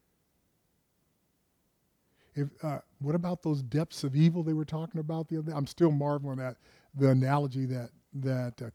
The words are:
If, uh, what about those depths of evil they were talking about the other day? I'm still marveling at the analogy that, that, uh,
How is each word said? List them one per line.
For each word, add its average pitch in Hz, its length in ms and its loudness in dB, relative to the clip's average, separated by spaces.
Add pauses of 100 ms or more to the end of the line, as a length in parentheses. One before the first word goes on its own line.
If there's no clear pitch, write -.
(2250)
If, 143 140 -2 (140)
uh, 151 160 -4 (200)
what 143 160 0
about 175 280 -2
those 147 200 0
depths 147 400 -2
of 135 120 -2
evil 165 280 4
they 160 100 0
were 156 120 -2
talking 160 340 -6
about 160 300 -6
the 160 80 -4
other 156 140 -6
day? 147 60 -6
I'm 143 100 0
still 170 240 4
marveling 143 480 0
at 127 180 -6 (360)
the 135 160 6
analogy 131 580 2
that, 123 240 -6 (240)
that, 127 460 -4
uh, 123 120 -10